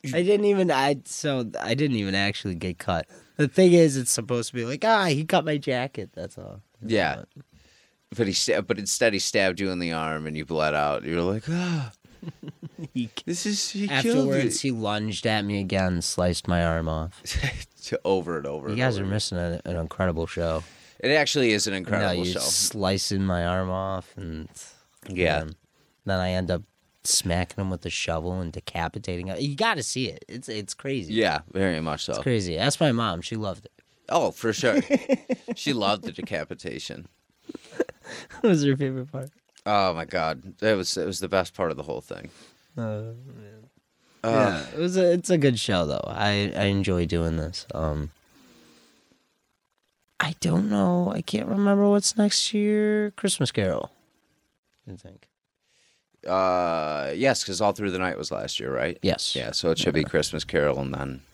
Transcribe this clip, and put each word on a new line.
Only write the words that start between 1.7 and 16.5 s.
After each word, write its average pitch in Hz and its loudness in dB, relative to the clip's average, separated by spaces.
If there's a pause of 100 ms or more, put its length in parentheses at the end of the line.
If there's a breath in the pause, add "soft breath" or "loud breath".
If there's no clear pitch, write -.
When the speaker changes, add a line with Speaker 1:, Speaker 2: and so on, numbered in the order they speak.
Speaker 1:
didn't 139 2
even 98 0
actually 98 0
get 87 -4
cut. 82 -2 (280 loud breath)
The 143 2
thing 185 8
is, 160 8
it's 123 -2
supposed 113 -2
to - -20
be 120 -2
like, 131 -4
"Ah, 214 4
he 151 2
cut 156 2
my 156 0
jacket." 127 -4
That's - -10
all. 98 -16 (220)
Speaker 2:
Yeah. 85 2 (960 soft breath)
But 113 2
he 98 0
sta-, 95 2
but 95 -4
instead 107 0
he 98 -2
stabbed 95 2
you 95 0
in 90 -4
the 82 -2
arm 78 -4
and 76 -6
you 78 -6
bled 76 0
out. 73 0
You 80 -2
were 85 2
like, 101 -2
"Ah, 165 -4 (500)
Speaker 1:
<laughs> - -14
He 120 -4 (160)
Speaker 2:
this 170 -6
is, 208 -2
he 202 -4
killed 196 -2
Speaker 1:
Afterwards, 135 2
Speaker 2:
you." 135 0
Speaker 1:
he 113 -4
lunged 107 -2
at 107 2
me 101 0
again, 92 2
sliced 87 0
my 87 4